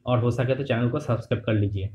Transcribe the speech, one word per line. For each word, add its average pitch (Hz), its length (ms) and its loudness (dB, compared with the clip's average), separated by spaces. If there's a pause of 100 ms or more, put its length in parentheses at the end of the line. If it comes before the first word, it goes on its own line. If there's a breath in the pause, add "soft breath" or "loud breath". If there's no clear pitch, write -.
और 123 140 2
हो 120 120 2
सके 123 240 0
तो 139 80 -2
channel 120 260 2
को 117 100 -2
subscribe 113 440 -2
कर 110 100 0
लीजिए, 98 420 0